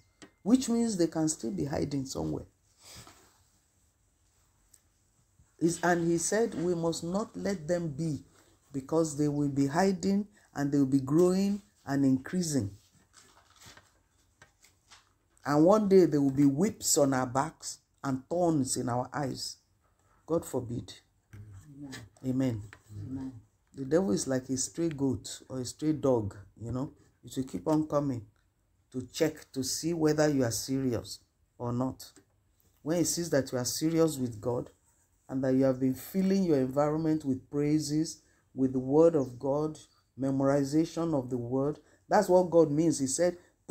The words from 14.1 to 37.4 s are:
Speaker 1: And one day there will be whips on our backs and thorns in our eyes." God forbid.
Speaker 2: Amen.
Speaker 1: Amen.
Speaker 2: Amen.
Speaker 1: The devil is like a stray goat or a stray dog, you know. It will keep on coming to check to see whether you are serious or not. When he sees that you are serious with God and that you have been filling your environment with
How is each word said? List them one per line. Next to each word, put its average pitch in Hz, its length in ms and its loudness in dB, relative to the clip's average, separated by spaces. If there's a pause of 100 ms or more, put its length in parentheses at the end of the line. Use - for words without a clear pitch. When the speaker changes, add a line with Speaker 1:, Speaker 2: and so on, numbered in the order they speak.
Speaker 1:
And 147 200 4
one 208 220 6
day 185 180 8
there 147 160 2
will 139 100 2
be 143 140 4
whips 156 520 0
on 139 160 4
our 127 140 0
backs 131 520 -4 (240)
and 131 260 -6
thorns 165 480 0
in 123 120 -2
our 123 240 -2
eyes." 127 440 -6 (720)
God 165 180 0
forbid. 117 460 -8 (840)
Speaker 2:
Amen. 139 160 -16 (320)
Speaker 1:
Amen. 127 360 0 (460)
Speaker 2:
Amen. 131 240 -10 (440)
Speaker 1:
The 135 100 -8
devil 180 260 2
is 175 160 -2
like 131 220 -2
a 131 80 -4
stray 165 320 -4
goat 135 580 -4
or 131 120 -10
a 127 60 -8
stray 156 280 -4
dog, 123 420 0 (240)
you 117 120 -8
know. 131 200 -4 (320)
It 123 140 -14
will 131 60 -2
keep - 240 -8
on 156 200 2
coming 139 380 -2 (640)
to 127 120 -8 (100)
check - 400 -2
to 131 100 -4
see 156 300 -4
whether 156 340 2
you 139 160 2
are 113 80 0
serious 127 680 -4 (400)
or 120 120 -6
not. 127 400 -4 (680)
When 160 160 -2
he 165 60 2
sees 165 260 -4
that 135 220 0
you 131 80 -4
are 123 60 -2
serious 160 520 0
with 120 240 -6
God 123 300 -4 (580)
and 131 140 -4
that 131 100 2
you 131 120 4
have 131 140 2
been 131 140 0
filling 190 520 0
your 156 140 4
environment 151 640 0
with 131 280 -4